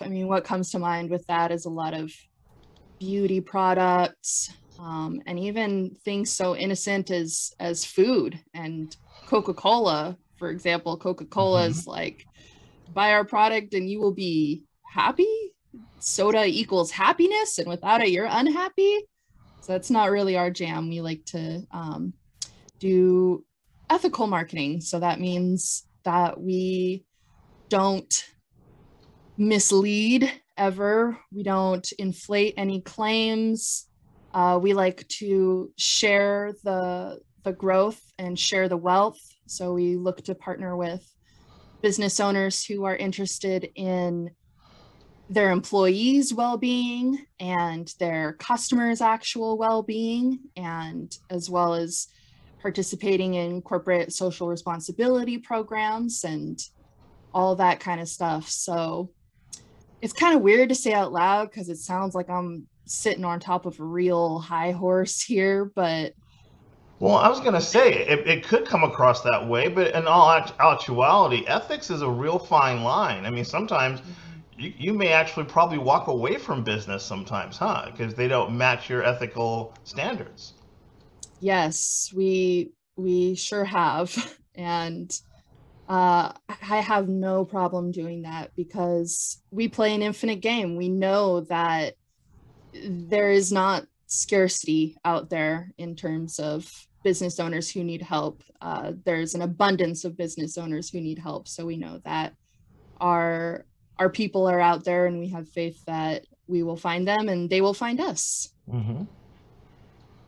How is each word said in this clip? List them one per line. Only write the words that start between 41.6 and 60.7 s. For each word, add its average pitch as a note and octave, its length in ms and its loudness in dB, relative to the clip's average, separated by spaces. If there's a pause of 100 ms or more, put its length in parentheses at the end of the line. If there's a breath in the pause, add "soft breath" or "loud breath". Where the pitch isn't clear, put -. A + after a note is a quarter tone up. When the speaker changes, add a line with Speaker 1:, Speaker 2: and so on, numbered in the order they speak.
Speaker 1:
business G3+ 380 2
owners G3 440 0
who G3+ 200 -6
are F#3+ 120 0
interested F#3+ 800 -4
in F3+ 560 -2 (1000 soft breath)
their G3 220 4
employees' G3+ 800 2
well-being B3 920 -2 (160)
and E3+ 580 -4
their D#3+ 360 -2
customers' A#3 640 0
actual A3+ 580 0
well-being, A3+ 800 0 (180)
and E3 600 -8 (120)
as F3+ 220 -6
well F3 240 2
as E3+ 320 -4 (560 soft breath)
participating F#3+ 720 -2
in F3 280 -4
corporate F3 500 0
social F3+ 340 -4
responsibility A3 920 -2
programs A3 880 -4
and D#3 360 -6 (720)
all F#3 240 2
that G3 240 4
kind F3 200 -4
of E3+ 80 -8
stuff. D#3 400 -4
So E3+ 640 -4 (920 loud breath)
it's A3+ 100 -6
kind E4+ 240 4
of B3 60 4
weird A3+ 260 6
to C4 60 2